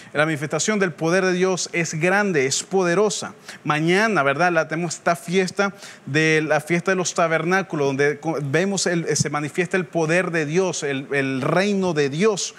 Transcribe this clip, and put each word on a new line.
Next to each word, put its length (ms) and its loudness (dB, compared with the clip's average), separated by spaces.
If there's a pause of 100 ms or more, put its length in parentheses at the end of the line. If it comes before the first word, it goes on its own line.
(120)
La 140 2
manifestación 520 -2
del 140 0
poder 320 0
de 80 2
Dios 400 0
es 220 -2
grande, 500 2
es 180 -2
poderosa. 680 0 (320)
Mañana, 580 2
¿verdad? 300 2
La 160 2
tenemos 280 -4
esta 200 0
fiesta 560 -2 (320)
de, 420 2
la 140 2
fiesta 300 -2
de 60 2
los 180 -2
tabernáculos, 720 0
donde 340 0
co-, 220 -4
vemos 440 0
el, 300 0
se 140 -2
manifiesta 480 -2
el 80 -2
poder 460 0
de 120 0
Dios, 380 -2
el, 300 -4
el 280 0
reino 540 2
de 160 2
Dios. 480 0